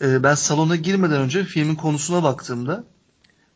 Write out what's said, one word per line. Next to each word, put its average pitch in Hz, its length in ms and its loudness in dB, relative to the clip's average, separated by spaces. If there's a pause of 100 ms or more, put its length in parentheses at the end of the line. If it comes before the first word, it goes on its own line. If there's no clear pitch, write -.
Ee, 131 220 2
ben 143 120 4
salona 156 400 0
girmeden 170 460 2
önce 143 220 0
filmin 156 320 -2
konusuna 160 480 -2
baktığımda 131 600 -2 (720)